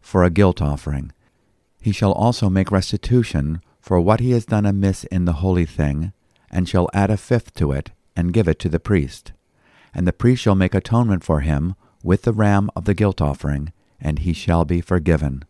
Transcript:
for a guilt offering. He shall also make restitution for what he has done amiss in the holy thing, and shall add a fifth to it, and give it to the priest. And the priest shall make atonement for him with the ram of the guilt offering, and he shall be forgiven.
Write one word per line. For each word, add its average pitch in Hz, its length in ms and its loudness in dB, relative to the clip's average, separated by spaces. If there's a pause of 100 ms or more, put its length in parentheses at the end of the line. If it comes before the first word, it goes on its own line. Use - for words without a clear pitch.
for - 240 0
a 90 60 4
guilt 90 320 2
offering. 71 500 -4 (680)
He 107 120 -2
shall 98 200 0
also 113 360 0
make 95 220 2
restitution 95 880 0 (200)
for 90 200 2
what 107 200 2
he 123 100 0
has 117 160 0
done 104 180 0
amiss 98 400 0
in 90 220 -2
the 80 180 -2
holy 90 220 2
thing, 76 460 -4 (380)
and 90 160 -2
shall 87 280 0
add 101 160 2
a 104 80 0
fifth - 360 -2
to 71 180 -2
it, 69 180 -6 (260)
and 87 160 0
give 101 160 2
it 78 120 0
to - 100 -4
the 82 100 -2
priest. - 520 -2 (600)
And 87 120 -2
the 90 60 0
priest 123 300 0
shall 104 120 2
make 92 200 0
atonement 104 480 0
for 78 180 0
him 78 340 -2 (280)
with 92 200 0
the 117 100 0
ram 104 440 2
of 87 80 -8
the 101 100 2
guilt 101 260 0
offering, 71 520 -4 (280)
and 76 200 -4
he 82 120 -2
shall 85 320 0
be 87 160 0
forgiven. 78 680 0